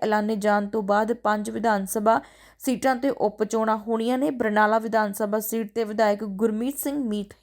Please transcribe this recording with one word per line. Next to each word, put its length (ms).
ਐਲਾਨੇ 360
ਜਾਣ 300
ਤੋਂ 160
ਬਾਅਦ 300
ਪੰਜ 360
ਵਿਧਾਨ 360
ਸਭਾ 340
ਸੀਟਾਂ 360
'ਤੇ 140
ਉਪ 340
ਚੋਣਾਂ 340
ਹੋਣੀਆਂ 400
ਨੇ। 140
ਬਰਨਾਲਾ 460
ਵਿਧਾਨ 340
ਸਭਾ 280
ਸੀਟ 300
'ਤੇ 140
ਵਿਧਾਇਕ 400
ਗੁਰਮੀਤ 540
ਸਿੰਘ 240
ਮੀਤ 300